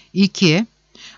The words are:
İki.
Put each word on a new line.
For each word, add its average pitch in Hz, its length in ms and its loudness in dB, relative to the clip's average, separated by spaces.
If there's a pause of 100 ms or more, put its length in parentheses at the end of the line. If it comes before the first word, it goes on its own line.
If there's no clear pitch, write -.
(120)
İki. 190 540 0 (520)